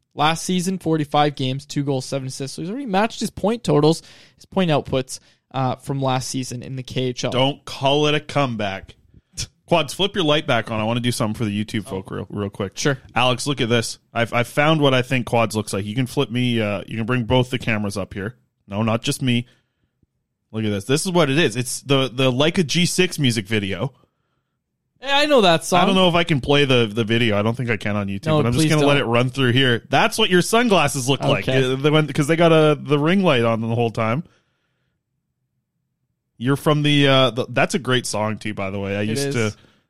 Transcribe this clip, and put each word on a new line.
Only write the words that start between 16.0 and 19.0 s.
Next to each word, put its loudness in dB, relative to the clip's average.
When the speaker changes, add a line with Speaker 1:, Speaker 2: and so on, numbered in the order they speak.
Speaker 2:
flip -2
me, 0
uh, -2
you -10
can -4
bring 0
both 2
the -4
cameras -2
up -6
here. -8
No, -2
not 0